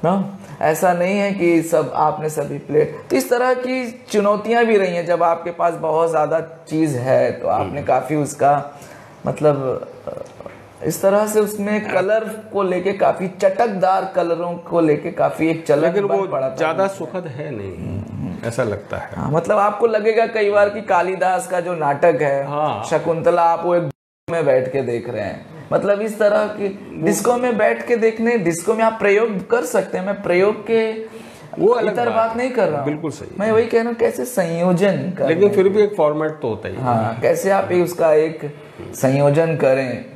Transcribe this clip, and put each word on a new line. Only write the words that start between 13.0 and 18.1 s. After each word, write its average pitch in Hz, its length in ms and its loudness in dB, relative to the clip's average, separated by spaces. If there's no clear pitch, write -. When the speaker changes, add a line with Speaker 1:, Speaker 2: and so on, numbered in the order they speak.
Speaker 1:
चटकदार 190 880 0
कलरों 170 380 0
को 170 280 -2
लेके 151 300 2
काफ़ी 147 380 0
एक 160 180 -2
चलन 147 140 4
Speaker 2:
लेकिन 190 260 2
Speaker 1:
बन 196 80 0
Speaker 2:
वो 196 120 0
Speaker 1:
पड़ा 135 220 -2
था 131 60 -8
Speaker 2:
ज़्यादा 165 300 0
Speaker 1:
उसमें। 190 220 -6
Speaker 2:
सुखद 175 200 -8
है 147 280 -10
नहीं, 98 220 -10
Speaker 1:
हम्म, - 360 -10